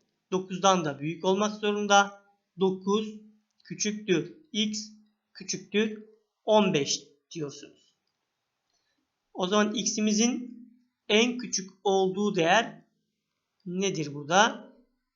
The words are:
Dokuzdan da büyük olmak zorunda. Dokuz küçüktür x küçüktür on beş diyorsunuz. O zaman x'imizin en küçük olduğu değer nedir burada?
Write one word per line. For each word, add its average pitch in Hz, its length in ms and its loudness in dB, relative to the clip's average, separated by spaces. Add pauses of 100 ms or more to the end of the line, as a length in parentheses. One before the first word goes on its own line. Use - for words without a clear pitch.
(320)
Dokuzdan 185 540 2
da 139 140 -4
büyük 165 260 -6
olmak 208 300 0
zorunda. 208 680 2 (360)
Dokuz 190 540 0 (500)
küçüktür - 760 -4 (140)
x 214 380 -4 (440)
küçüktür - 720 -4 (420)
on 214 280 4
beş 143 300 -2 (280)
diyorsunuz. - 640 -12 (1400)
O 185 140 -2
zaman 208 280 2
x'imizin 214 800 -2 (540)
en 226 280 2
küçük 185 340 -8 (120)
olduğu 190 520 2
değer 185 460 2 (840)
nedir 175 480 -4
burada? 160 600 0 (420)